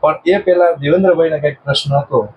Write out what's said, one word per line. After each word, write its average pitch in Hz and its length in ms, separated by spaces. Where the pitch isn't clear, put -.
પણ 151 140
એ 185 120
પહેલા 175 320
દેવેન્દ્રભાઈને 165 680
કંઈક 143 260
પ્રશ્ન 139 320
હતો 131 400